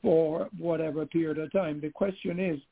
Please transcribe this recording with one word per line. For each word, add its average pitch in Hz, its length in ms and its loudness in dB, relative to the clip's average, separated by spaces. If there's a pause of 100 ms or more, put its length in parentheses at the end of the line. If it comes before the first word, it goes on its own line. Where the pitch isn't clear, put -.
for 165 560 4
whatever 160 500 -2
period 160 320 0
of 156 120 -6
time. 156 300 0
The 151 100 -6
question 185 480 -2
is 170 220 -2 (120)